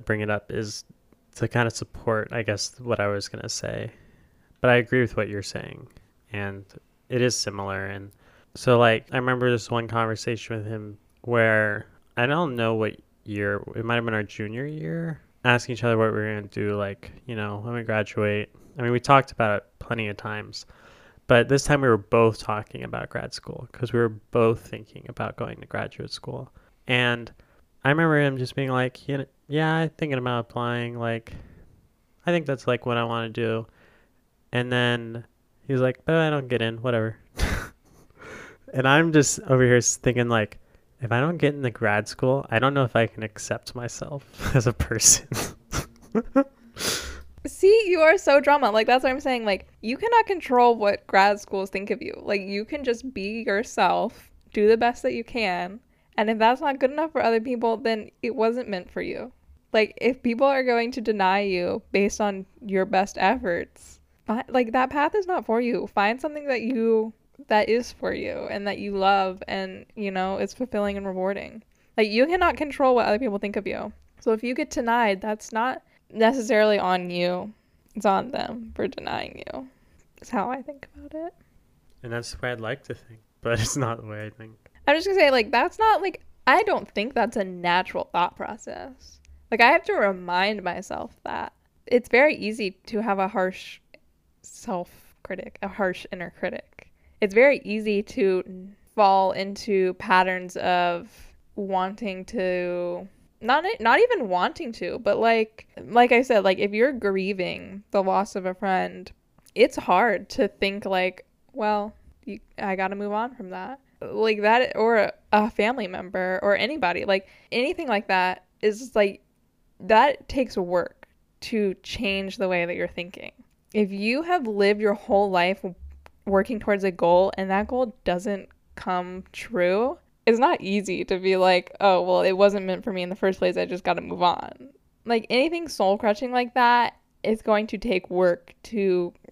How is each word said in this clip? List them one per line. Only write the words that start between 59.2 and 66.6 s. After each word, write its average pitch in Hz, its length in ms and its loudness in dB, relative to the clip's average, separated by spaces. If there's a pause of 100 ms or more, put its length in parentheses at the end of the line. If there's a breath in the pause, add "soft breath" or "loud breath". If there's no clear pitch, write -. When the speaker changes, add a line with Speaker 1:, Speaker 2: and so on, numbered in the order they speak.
Speaker 2:
Like, 220 280 0
if 254 220 0
people 233 240 2
are 269 160 2
going 240 300 0
to 262 80 -6
deny 202 400 2
you 190 420 -2 (100)
based 202 280 0
on 196 260 -4 (180)
your 190 220 0
best 196 340 -2
efforts, 196 800 -2 (260)
fi-, 220 220 -4
like, 247 240 0
that 262 180 0
path 294 240 -2
is 392 120 0
not 349 180 -4
for 233 160 0
you. 247 280 -2
Find 220 320 0
something 302 260 -8
that 247 160 -2